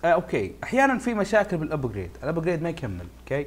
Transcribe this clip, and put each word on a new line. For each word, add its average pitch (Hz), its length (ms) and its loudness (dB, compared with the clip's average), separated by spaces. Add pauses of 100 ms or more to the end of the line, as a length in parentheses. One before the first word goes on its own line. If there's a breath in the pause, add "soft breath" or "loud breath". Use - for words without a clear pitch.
آه، 165 40 4
اوكي، 165 460 2 (100)
احيانا 262 340 4
في 240 160 -2
مشاكل 202 420 2
بالابجريد، 131 540 -4 (120)
الابجريد 160 400 0
ما 170 60 -2
يكمل، 98 380 -6 (140)
اوكي، 143 260 -4